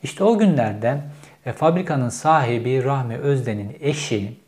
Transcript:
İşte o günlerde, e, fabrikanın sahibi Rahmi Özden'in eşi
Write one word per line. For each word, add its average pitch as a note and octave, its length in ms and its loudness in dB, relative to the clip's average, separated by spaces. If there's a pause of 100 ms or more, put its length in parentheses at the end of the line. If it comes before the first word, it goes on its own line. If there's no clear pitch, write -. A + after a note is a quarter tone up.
İşte C#3+ 200 -4
o A3 140 6
günlerde, B2 600 2 (480)
e, B2+ 60 -6
fabrikanın D#3+ 580 0
sahibi B2+ 720 2
Rahmi C3 340 -2
Özden'in A#2 640 -2
eşi A#2+ 520 -2 (140)